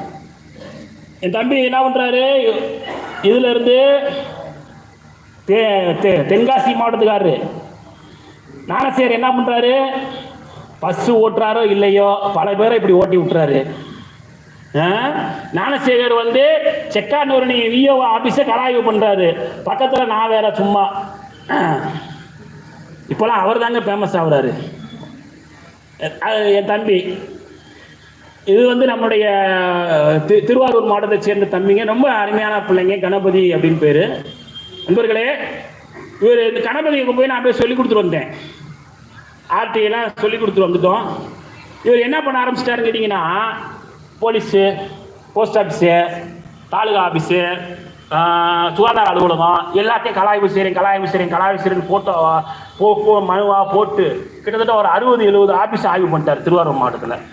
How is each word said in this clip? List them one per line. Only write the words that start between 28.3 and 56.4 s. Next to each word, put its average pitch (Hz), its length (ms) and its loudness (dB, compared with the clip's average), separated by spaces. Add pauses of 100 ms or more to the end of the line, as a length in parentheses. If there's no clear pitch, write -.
இது 214 220 4
வந்து 247 200 4
நம்முடைய 220 420 0 (960)
தி-, 208 180 4
திருவாரூர் 240 400 2
மாவட்டத்தை 202 360 0
சேர்ந்த 202 380 0
தம்பிங்க. 202 260 2
ரொம்ப 247 280 2
அருமையான 214 440 -2
பிள்ளைங்க. 190 440 0
கணபதி 185 540 2
அப்படின்னு 160 240 2
பேரு. 156 460 0 (600)
நண்பர்களே, 226 500 0 (840)
இவர் 226 340 4
இந்த 233 60 -2
கணபதிக்கு 254 560 0
போய் 262 100 4
நான் 254 160 -2
போய் 247 100 4
சொல்லி 240 220 0
கொடுத்துட்டு 240 200 0
வந்தேன். 170 600 -2 (960)
ஆர்டிஐ 220 320 -2
எல்லாம் 220 340 -2
சொல்லி 214 200 -2
கொடுத்துட்டு 196 340 0
வந்துட்டோம். 180 320 2 (840)
இவர் 240 140 4
என்ன 269 240 0
பண்ண 262 220 -2
ஆரம்பிச்சிட்டாருன்னு 240 440 -2
கேட்டிங்கன்னா, 202 540 -2 (800)
போலீஸு, 202 520 2 (580)
போஸ்ட் 208 260 0
ஆஃபீஸு, 170 500 2 (600)
தாலுகா 196 420 0
ஆஃபீஸு, 175 500 -2 (520)
ஆ, 170 600 0
சுகாதார 202 340 2
அலுவலகம் 175 640 0
எல்லாத்தையும் 220 440 -2
கலாய்வு 202 380 2
செய்றேன், 190 160 0
கலாய்வு 190 340 0
செய்றேன், 180 300 -2
கலாய்வு 190 240 0
செய்றேன்னு 180 300 -4
போட்டோவா, 175 500 0 (380)
போ-, 208 280 2
போ-, 208 240 4
மனுவா 196 420 2
போட்டு 180 600 0
கிட்டத்தட்ட 220 400 -2
ஒரு 208 140 2
அறுபது, 226 360 2
எழுபது 202 300 4
ஆஃபீஸ் 214 320 -2
ஆய்வு 175 320 0
பண்ணிட்டாரு 151 240 -2